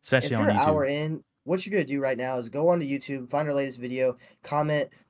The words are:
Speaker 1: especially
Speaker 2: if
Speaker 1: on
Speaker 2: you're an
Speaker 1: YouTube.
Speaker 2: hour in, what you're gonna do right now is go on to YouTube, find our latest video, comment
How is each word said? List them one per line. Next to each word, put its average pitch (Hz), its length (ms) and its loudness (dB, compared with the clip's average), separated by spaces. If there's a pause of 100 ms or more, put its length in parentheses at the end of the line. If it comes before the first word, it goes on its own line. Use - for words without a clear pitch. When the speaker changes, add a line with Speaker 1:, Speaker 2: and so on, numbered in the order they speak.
Speaker 1:
especially 131 300 2
Speaker 2:
if 113 80 0
Speaker 1:
on 104 60 2
Speaker 2:
you're - 40 4
an 107 60 2
Speaker 1:
YouTube. 135 100 4
Speaker 2:
hour 151 200 4
in, 151 380 -4 (200)
what 185 200 -2
you're - 60 -10
gonna 190 160 2
do 139 140 -2
right 131 180 0
now 127 200 -2
is 117 100 -6
go 147 200 2
on 175 120 4
to 147 60 -2
YouTube, 135 440 -6
find 151 180 0
our 143 60 0
latest 135 240 -2
video, 127 380 0 (260)
comment 151 460 0 (220)